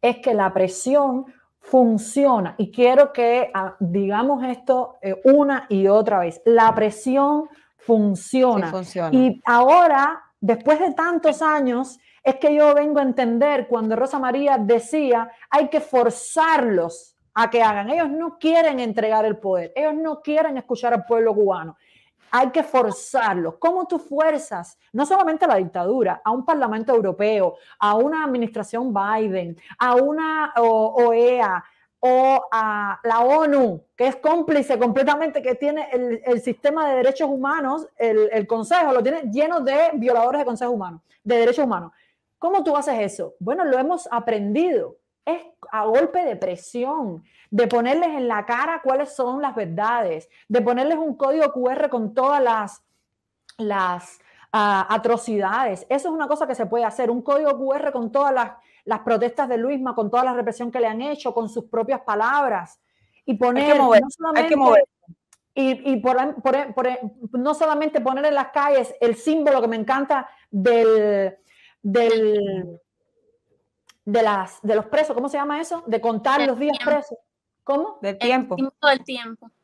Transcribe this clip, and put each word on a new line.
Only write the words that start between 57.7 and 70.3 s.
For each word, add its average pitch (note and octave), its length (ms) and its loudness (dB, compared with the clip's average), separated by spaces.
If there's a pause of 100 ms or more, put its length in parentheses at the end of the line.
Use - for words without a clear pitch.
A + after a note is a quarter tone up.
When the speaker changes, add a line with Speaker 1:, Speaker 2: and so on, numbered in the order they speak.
Speaker 1:
R D4 180 -6
con A#3 180 -6
todas C#4 220 0
las, A#3 200 -2 (320)
las G#3+ 160 -4
protestas A#3+ 500 -2
de A#3+ 80 -2
Luisma, B3+ 360 -4
con G#3 160 -2
toda B3 140 2
la B3+ 80 -2
represión A#3+ 380 -6
que B3+ 100 -4
le A3+ 60 0
han A3 160 -6
hecho, C#4+ 320 -6
con A3 160 -4
sus A3 140 -10
propias A#3 360 -4
palabras. A3+ 800 -2 (460)
Y C4 80 -2
poner, B3 300 0
Speaker 2:
Hay D4 80 4
que D4 60 6
mover, A#3+ 220 8
Speaker 1:
no C4 60 -2
Speaker 2:
hay - 20 -10
que C4+ 60 -14
Speaker 1:
solamente, D#4+ 420 0
Speaker 2:
mover. B3+ 280 6 (720)
Speaker 1:
y, C4 380 -2
y B3+ 80 0
por, B3+ 400 -2
por, C4 340 -2
por, B3+ 140 -2 (440)
no B3+ 200 -2
solamente D4+ 480 0
poner C4 240 -2
en D4+ 100 2
las C4+ 140 -2
calles C#4+ 520 0
el A#3 140 2
símbolo D4+ 460 0
que A3+ 80 -2
me A3+ 80 -4
encanta C4 520 -2 (220)